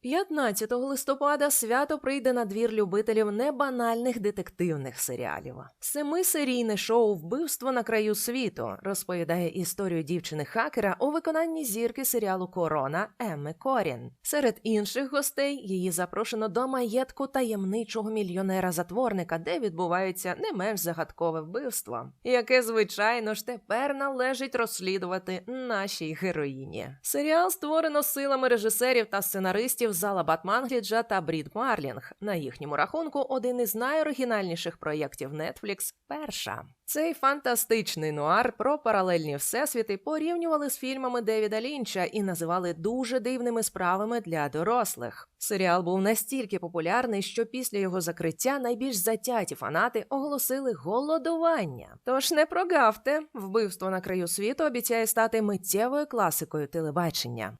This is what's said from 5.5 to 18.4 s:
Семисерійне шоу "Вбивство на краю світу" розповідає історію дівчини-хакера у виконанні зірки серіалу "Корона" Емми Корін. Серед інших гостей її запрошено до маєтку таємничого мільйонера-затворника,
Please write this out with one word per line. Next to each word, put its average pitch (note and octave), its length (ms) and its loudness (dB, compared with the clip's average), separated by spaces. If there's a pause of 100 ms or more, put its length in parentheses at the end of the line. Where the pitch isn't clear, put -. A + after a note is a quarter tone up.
Семисерійне C#4+ 960 0
шоу A3 380 4
"Вбивство B3 580 -2
на B3 100 2
краю G#3+ 320 2
світу" G#3+ 560 -2 (120)
розповідає F3 680 -2
історію F3 540 -2
дівчини-хакера F3 1000 -2
у C#4 100 2
виконанні D#4+ 540 0
зірки A#3 400 -2
серіалу F#3+ 440 0
"Корона" D#3+ 600 0 (100)
Емми D#3+ 400 -4
Корін. D#3 520 0 (120)
Серед C#4 400 2
інших A3+ 500 0
гостей C#4+ 440 0
її F#3+ 340 -2
запрошено G#3+ 580 -2
до A#3+ 200 0
маєтку C4 580 0
таємничого A3 840 -2
мільйонера-затворника, F#3 1300 0